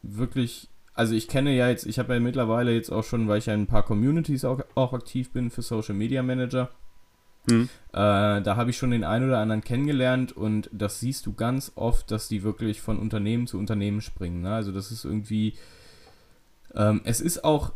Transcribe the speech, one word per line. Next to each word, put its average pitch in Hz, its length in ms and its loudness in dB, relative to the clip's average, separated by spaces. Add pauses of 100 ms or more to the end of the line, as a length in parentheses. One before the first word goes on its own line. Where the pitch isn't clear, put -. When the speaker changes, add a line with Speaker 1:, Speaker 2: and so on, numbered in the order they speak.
Speaker 1:
wirklich, 117 640 -4 (260)
also 113 180 2
ich 110 140 0
kenne 139 300 2
ja 123 120 4
jetzt, 123 180 0
ich 110 120 -4
habe 123 160 0
ja 120 60 2
mittlerweile 120 520 2
jetzt 117 200 0
auch 110 100 0
schon, 113 240 -2
weil 104 120 2
ich - 80 -2
ja 107 80 0
in 104 80 2
ein 101 40 0
paar - 180 8
Communities 135 600 2
auch, 127 160 0 (160)
auch 131 160 2
aktiv 127 400 -6
bin 123 180 -2
für 117 120 -6
Social 107 340 -4
Media 120 260 0
Manager, 127 460 0 (800)
Speaker 2:
Mhm. 117 200 2 (240)
Speaker 1:
äh, 101 500 4
da 98 140 0
habe 120 140 0
ich 120 60 -4
schon 127 160 0
den 113 120 2
einen 117 240 2
oder 127 100 2
anderen 107 240 0
kennengelernt 127 760 0
und 107 360 -2
das 101 280 -4
siehst 131 260 -4
du 104 60 -4
ganz 123 440 -2
oft, - 340 2
dass 107 180 -2
die 104 140 -2
wirklich 107 380 -2
von 104 180 -2
Unternehmen 110 500 0
zu - 100 -8
Unternehmen 104 420 -2
springen, 87 420 -6
ne? 95 120 -4
Also 101 180 -4
das 98 180 -8
ist 113 140 -12
irgendwie... 107 500 -2 (1200)
Ähm, 107 300 4
es 117 160 0
ist - 240 -4
auch 151 320 2